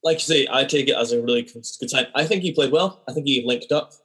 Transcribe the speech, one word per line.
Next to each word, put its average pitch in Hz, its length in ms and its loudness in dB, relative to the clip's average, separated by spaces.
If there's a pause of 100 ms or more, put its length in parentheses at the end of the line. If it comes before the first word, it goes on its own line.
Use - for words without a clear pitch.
Like 160 120 2
you 160 180 0
say, 135 160 4
I 135 140 2
take 139 240 0
it - 80 2
as 120 160 0
a 120 100 0
really 120 200 0
good, 117 220 -16 (160)
good 123 80 -8
sign. 123 260 0
I 143 100 0
think 185 180 -2
he 180 100 -2
played 135 200 2
well. 185 360 0
I - 40 -10
think 147 140 -4
he 131 200 0
linked 123 260 -2
up, 147 200 -2 (120)